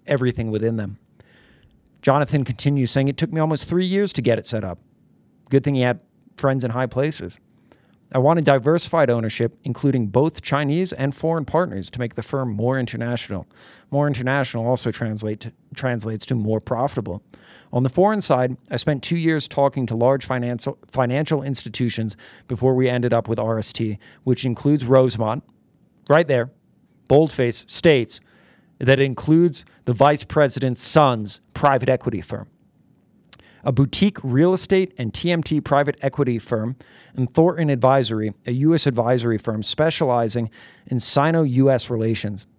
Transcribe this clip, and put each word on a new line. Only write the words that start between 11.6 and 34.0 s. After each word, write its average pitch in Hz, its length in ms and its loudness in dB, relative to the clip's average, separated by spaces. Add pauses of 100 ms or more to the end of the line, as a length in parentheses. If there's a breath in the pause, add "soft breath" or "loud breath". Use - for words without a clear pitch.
to - 100 -10
make 120 160 -6
the 120 60 -8
firm 131 280 -4
more 120 300 -2
international." 117 640 -6 (460 soft breath)
More 147 160 0
international 123 580 -2
also 123 240 -2
translate 107 520 -6
to, 117 100 -14 (240)
translates 110 520 -6
to 131 80 -2
more 110 260 -2
profitable. 113 600 -4 (520 loud breath)
"On 127 100 2
the 131 60 2
foreign 202 320 2
side, 127 340 2 (160)
I 127 60 -4
spent 143 260 -2
two 170 140 -2
years 160 320 0
talking 139 380 0
to 113 80 -4
large 127 300 2
financial, 123 520 -4 (100)
financial 135 560 0
institutions 120 720 -4 (320 loud breath)
before 127 260 2
we 127 140 2
ended 123 240 0
up 117 160 0
with 110 100 -2
R 113 220 -2
S - 140 -8
T, 107 260 -6 (240 loud breath)
which 127 220 0
includes 131 400 0
Rosemont," 120 580 2 (640)
right 156 200 4
there, 131 240 0 (580)
boldface, 135 580 2
states 139 540 0 (560 soft breath)
that 131 220 4
includes 151 640 2 (180 soft breath)
the 123 100 0
vice 143 300 4
president's 131 580 0
son's 123 600 2 (120)
private 135 360 2
equity 120 320 -2
firm, - 260 -12 (1160 soft breath)
a 139 80 0
boutique 139 520 2